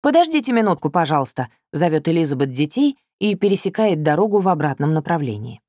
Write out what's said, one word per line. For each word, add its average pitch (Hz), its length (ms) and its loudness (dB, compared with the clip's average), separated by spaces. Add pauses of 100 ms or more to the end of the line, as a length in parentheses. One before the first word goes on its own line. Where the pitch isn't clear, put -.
подождите 311 520 2
минутку, 208 380 0
пожалуйста», 143 580 -2 (240)
зовёт 156 360 0
Элизабет 143 420 0
детей 151 480 -2 (220)
и 208 160 0
пересекает 196 680 0
дорогу 190 380 2
в 190 80 0
обратном 147 440 0
направлении. 147 760 -4